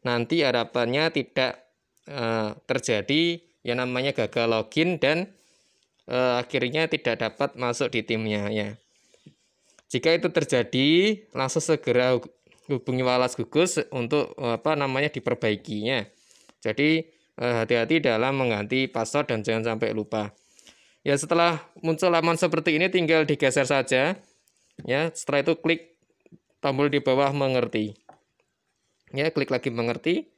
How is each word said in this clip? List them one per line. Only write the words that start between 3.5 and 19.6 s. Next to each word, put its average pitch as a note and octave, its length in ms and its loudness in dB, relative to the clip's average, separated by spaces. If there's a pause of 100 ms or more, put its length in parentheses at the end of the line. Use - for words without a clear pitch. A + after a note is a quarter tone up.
yang A#2+ 160 -2
namanya B2+ 320 -2
gagal A#2 320 0
login D3+ 500 0
dan, D#3+ 340 0 (760)
eh, B2+ 320 2
akhirnya B2+ 480 -2
tidak A#2+ 320 -2
dapat A#2+ 400 -4
masuk B2 320 -2
di A#2+ 160 -2
timnya G#2+ 420 -2
ya. G#2 200 -4 (1200)
Jika D#3+ 240 2
itu E3+ 160 0
terjadi, C3+ 600 2 (440)
langsung C3 320 -2
segera B2+ 480 2
hub-, A#2+ 160 -2 (400)
hubungi B2+ 320 -2
Walas B2+ 320 2
Gugus D#3+ 560 0
untuk, C3 480 -2
eh, A#2 160 -2
apa D3+ 240 0
namanya, C#3 320 -2
diperbaikinya. A2+ 960 -4 (560)
Jadi, D3+ 400 0 (400)
eh, A#2+ 120 0 (120)
hati-hati A#2 320 2
dalam C3 400 2
mengganti A#2+ 480 0
password B2+ 480 -2
dan A2+ 80 0
jangan A2+ 340 -2